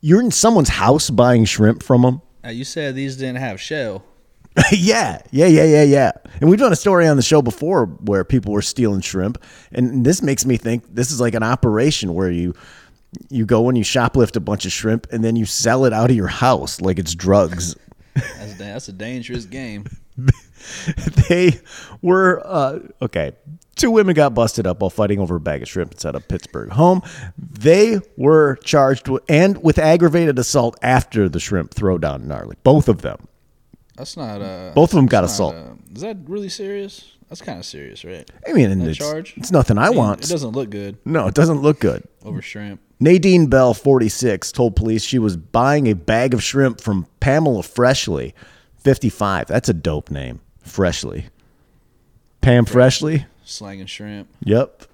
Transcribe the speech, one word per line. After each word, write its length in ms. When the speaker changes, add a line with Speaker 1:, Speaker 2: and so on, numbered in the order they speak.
Speaker 1:
you're 200
in 100
someone's 380
house 400
buying 360
shrimp 360
from 240
'em. 160
Speaker 2:
Now, 80
you 120
said 320
these 220
didn't 200
have 240
shell. 480
Speaker 1:
<laughs> 40
Yeah, 480
yeah, 160
yeah, 180
yeah, 180
yeah. 280
And 100
we've 100
done 120
a 60
story 320
on 80
the 60
show 180
before 460
where 360
people 300
were 80
stealing 400
shrimp, 360
and 320
this 160
makes 240
me 100
think 400
this 160
is, 80
like, 140
an 100
operation 720
where 180
you, 220
you 160
go 220
and 100
you 60
shoplift 540
a 20
bunch 260
of 60
shrimp, 400
and 140
then 100
you 80
sell 400
it 80
out 180
of 60
your 120
house 520
like 200
it's 140
drugs. 640
<laughs> 180
Speaker 2:
That's 440
da-, 80
that's 220
a 60
dangerous 500
game. 440
Speaker 1:
<laughs> 80
They 300
were, 420
uh, 360
okay. 320
Two 160
women 240
got 180
busted 320
up 140
while 100
fighting 300
over 160
a 40
bag 220
of 60
shrimp 240
inside 240
a 60
Pittsburgh 500
home. 300
They 640
were 460
charged 420
w-, 240
and 320
with 160
aggravated 600
assault 420
after 480
the 100
shrimp 360
throwdown 480
in 80
Arlington. 320
Both 240
of 140
them. 260
Speaker 2:
That's 200
not, 240
uh, 320
Speaker 1:
Both 200
of 20
them 120
got 140
Speaker 2:
that's 180
not, 140
Speaker 1:
assault. 140
Speaker 2:
uh, 260
is 80
that 240
really 240
serious? 600
That's 120
kinda 220
serious, 420
right? 240
Speaker 1:
I 60
mean, 180
and 100
Speaker 2:
That 80
Speaker 1:
it's, 80
Speaker 2:
charge? 400
Speaker 1:
it's 140
nothing 260
I 100
Speaker 2:
I 20
mean, 80
Speaker 1:
want. 260
Speaker 2:
it 60
doesn't 220
look 180
good. 360
Speaker 1:
No, 220
it 80
doesn't 260
look 180
good. 240
Speaker 2:
Over 180
shrimp. 380
Speaker 1:
Nadine 480
Bell, 260
forty-six, 800
told 240
police 280
she 160
was 180
buying 500
a 80
bag 380
of 80
shrimp 400
from 260
Pamela 440
Freshley, 720
fifty-five. 680
That's 220
a 40
dope 360
name. 300
Freshley. 600
Pam 240
Speaker 2:
Fresh. 360
Speaker 1:
Freshley? 240
Speaker 2:
Slanging 420
shrimp. 420
Speaker 1:
Yep. 400